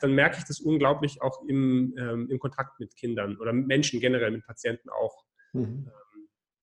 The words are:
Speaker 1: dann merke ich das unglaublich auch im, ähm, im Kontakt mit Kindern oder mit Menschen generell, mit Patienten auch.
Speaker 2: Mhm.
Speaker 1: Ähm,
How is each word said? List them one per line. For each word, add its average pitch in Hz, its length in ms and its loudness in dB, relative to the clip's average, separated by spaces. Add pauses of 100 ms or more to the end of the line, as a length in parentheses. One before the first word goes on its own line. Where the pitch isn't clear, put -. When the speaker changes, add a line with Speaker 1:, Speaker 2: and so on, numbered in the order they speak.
Speaker 1:
dann 135 120 2
merke 143 260 4
ich - 60 -12
das - 160 -10
unglaublich 147 640 2
auch 131 260 -4
im, 127 500 2
ähm, 120 320 -4
im 131 80 0
Kontakt 135 420 -6
mit - 160 -12
Kindern 107 420 -4
oder 113 140 -2
mit 127 140 2
Menschen 135 340 2
generell, 123 300 2
mit 113 160 -8
Patienten 117 440 -6
auch. 107 340 -4 (280)
Speaker 2:
Mhm. 131 100 -2 (240)
Speaker 1:
Ähm, 104 420 -20 (340)